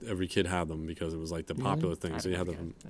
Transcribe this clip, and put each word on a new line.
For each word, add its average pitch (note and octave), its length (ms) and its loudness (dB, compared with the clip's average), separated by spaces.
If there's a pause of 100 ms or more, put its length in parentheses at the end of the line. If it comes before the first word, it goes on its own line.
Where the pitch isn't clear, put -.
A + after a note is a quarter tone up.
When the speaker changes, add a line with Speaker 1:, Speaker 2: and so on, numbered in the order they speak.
Speaker 1:
every F#2 220 0
kid F#2 180 4
had F2 220 2
them D#2+ 160 -2
because E2 280 -2
it D#2+ 40 -2
was, D#2+ 140 -4
like, E2 160 -2
the F2 80 -4
Speaker 2:
Really? D#2+ 100 0
Speaker 1:
popular G2 300 2
thing. E2 180 -2
Speaker 2:
I D#2 60 -2
Speaker 1:
So F2+ 100 0
you F2 80 2
had F2+ 100 0
Speaker 2:
didn't E2 120 -2
Speaker 1:
them. E2+ 100 -4
Speaker 2:
get - 100 -12 (100)